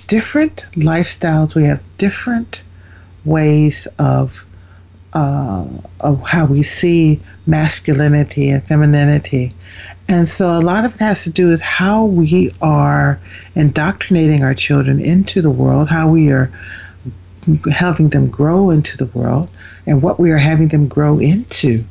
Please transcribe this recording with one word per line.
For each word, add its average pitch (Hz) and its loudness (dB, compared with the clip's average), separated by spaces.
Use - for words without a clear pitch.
different 294 -2
lifestyles, 160 0
we 156 2
have 143 0
different 233 -6
ways 151 2
of, 131 -2
uh, 139 -4
of 139 0
how 170 0
we 143 2
see 165 2
masculinity 147 0
and 139 -2
femininity. 147 0
And 170 2
so 180 0
a 170 0
lot 185 0
of 233 -6
it - -20
has 214 0
to 170 -6
do 180 2
with 165 2
how 208 0
we 175 2
are 143 0
indoctrinating 156 0
our 135 0
children 139 0
into 190 0
the 160 2
world, 131 0
how 160 0
we 156 4
are 131 0
helping 160 0
them 139 0
grow 170 0
into 151 0
the 117 -6
world, 123 -4
and 139 2
what - -2
we 175 4
are 156 2
having 156 2
them 147 2
grow 147 0
into 143 0